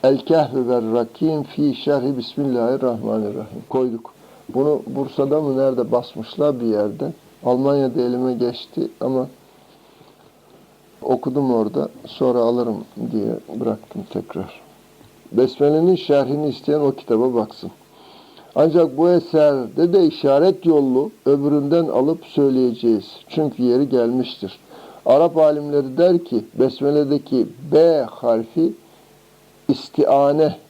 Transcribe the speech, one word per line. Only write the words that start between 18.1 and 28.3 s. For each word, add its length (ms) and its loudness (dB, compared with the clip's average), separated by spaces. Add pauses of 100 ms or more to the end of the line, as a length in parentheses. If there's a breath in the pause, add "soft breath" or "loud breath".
Ancak 440 2
bu 120 4
eserde 840 2
de 140 4
işaret 600 2
yollu 440 2 (160)
öbüründen 640 2
alıp 360 -2
söyleyeceğiz. 840 0 (180)
Çünkü 340 -4
yeri 260 2
gelmiştir. 680 -2 (480 loud breath)
Arap 300 4
alimleri 600 0
der 280 4
ki, 200 -4 (100)
Besmele'deki 920 0 (260)
B 380 4
harfi 640 0 (960 soft breath)